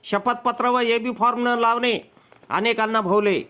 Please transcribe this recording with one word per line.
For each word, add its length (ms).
शपथपत्र 640
व 120
एबी 380
फॉर्म 300
न 100
लावणे 540
अनेकांना 500
भोवले. 500